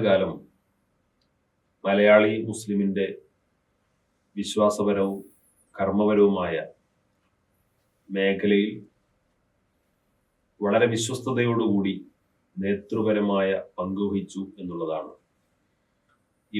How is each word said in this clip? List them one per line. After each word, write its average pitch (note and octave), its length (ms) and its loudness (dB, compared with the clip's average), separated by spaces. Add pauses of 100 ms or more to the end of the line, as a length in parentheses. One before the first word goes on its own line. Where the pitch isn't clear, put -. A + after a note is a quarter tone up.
കാലം F#2 260 2 (1500)
മലയാളി G#2 460 6 (160)
മുസ്ലിമിന്റെ G2 580 -2 (1300)
വിശ്വാസപരവും G2+ 840 0 (580)
കർമ്മപരവുമായ G2 760 2 (1600)
മേഖലയിൽ G2+ 540 2 (2000)
വളരെ A2+ 260 4
വിശ്വസ്തയോടുകൂടി A2+ 1000 -2 (680)
നേതൃപരമായ G2+ 840 -2 (280)
പങ്കുവഹിച്ചു G2 640 -6 (200)
എന്നുള്ളതാണ് E2 500 -8 (1400)
ഈ G#2 40 -2